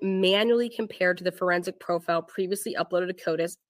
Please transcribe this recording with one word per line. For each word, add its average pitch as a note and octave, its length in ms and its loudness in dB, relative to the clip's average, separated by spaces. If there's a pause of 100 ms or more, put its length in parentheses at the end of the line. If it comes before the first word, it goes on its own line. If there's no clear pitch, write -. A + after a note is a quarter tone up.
manually G3 680 4
compared F#3 500 -2
to F3+ 60 -8
the F3 80 0
forensic F3+ 480 -2
profile E3+ 420 -2
previously F#3+ 560 -4
uploaded F3+ 300 0
to F3+ 60 -4
codis, E3 420 -2 (140)